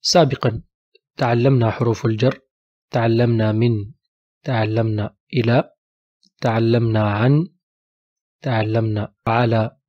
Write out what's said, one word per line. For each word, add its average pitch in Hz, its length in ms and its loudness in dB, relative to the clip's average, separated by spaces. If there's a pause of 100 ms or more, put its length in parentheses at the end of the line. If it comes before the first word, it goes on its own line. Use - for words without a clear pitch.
سابقًا 131 600 0 (540)
تعلمنا 120 540 2
حروف 117 360 -2
الجر، 113 340 0 (500)
تعلمنا 117 640 0
من، 110 400 0 (520)
تعلمنا 110 720 -2 (180)
إلى، 120 360 0 (720)
تعلمنا 113 720 0
عن، 135 360 2 (960)
تعلمنا 110 720 -2 (120)
على 113 500 0 (120)